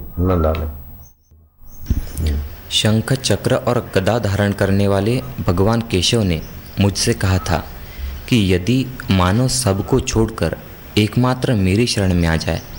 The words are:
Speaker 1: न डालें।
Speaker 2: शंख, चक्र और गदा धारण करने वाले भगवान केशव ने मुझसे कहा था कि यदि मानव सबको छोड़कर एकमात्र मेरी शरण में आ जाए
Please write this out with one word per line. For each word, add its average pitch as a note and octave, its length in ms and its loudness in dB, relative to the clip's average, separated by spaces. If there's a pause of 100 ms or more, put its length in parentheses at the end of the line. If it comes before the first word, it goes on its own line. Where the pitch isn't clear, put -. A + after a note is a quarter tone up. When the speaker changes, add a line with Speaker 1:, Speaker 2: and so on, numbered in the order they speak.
(200)
Speaker 1:
न F2+ 220 2
डालें। D#2 360 -2 (1900)
Speaker 2:
शंख, A2 420 2
चक्र B2+ 420 0
और A#2+ 400 -2
गदा G2+ 240 2
धारण G2+ 320 2
करने G2 360 2
वाले G2+ 340 2 (260)
भगवान G#2 340 2
केशव G#2+ 420 2
ने E2+ 180 0 (380)
मुझसे G2+ 340 2
कहा G2 240 2
था - 280 -2 (640)
कि G2+ 240 4
यदि A#2 320 2 (260)
मानव F#2+ 360 4
सबको - 520 0
छोड़कर - 580 -2 (400)
एकमात्र B2+ 560 2
मेरी G2+ 340 2
शरण F#2+ 260 2
में E2+ 140 2
आ E2 80 2
जाए E2 260 -2 (180)